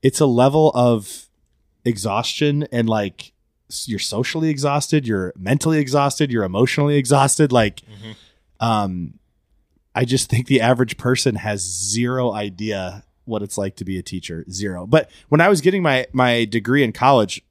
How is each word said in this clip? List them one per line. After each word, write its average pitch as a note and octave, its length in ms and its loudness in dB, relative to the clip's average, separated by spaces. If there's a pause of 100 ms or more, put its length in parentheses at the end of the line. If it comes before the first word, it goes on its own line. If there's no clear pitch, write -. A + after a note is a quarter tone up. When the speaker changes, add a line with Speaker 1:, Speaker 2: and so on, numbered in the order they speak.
Speaker 1:
It's - 180 2
a D3+ 60 4
level C3+ 480 4
of A#2+ 540 0 (560)
exhaustion A#2+ 880 -2
and, A#2 160 0
like, G#2+ 440 -4 (380)
s-, - 180 -12
you're G#2+ 100 -4
socially C#3+ 500 -4
exhausted, C#3+ 580 0
you're F#2+ 300 -2
mentally C#3+ 420 0
exhausted, C#3+ 520 0
you're A#2 140 0
emotionally C3 520 2
exhausted. C#3 560 2
Like, A2 300 2
Speaker 2:
Mm-hmm. G#2+ 300 -18 (480)
Speaker 1:
um, G2+ 580 -4 (760)
I A#2+ 100 0
just B2+ 240 -2
think C3 180 0
the C3+ 140 2
average A#2+ 380 0
person B2 380 0
has G#2 260 -6
zero A2 720 -4
idea G2+ 720 -8 (200)
what G#2+ 180 -6
it's G2+ 140 -10
like G2 200 -6
to - 80 -12
be F#2 140 -6
a F2+ 40 -8
teacher. E2+ 480 -12
Zero. F#2+ 360 -8
But D3 240 4 (180)
when D3+ 120 4
I F3 80 6
was G3 120 4
getting F#3 220 2
my, C3 300 2
my B2 320 2
degree A2+ 380 0
in A2+ 100 0
college B2 580 2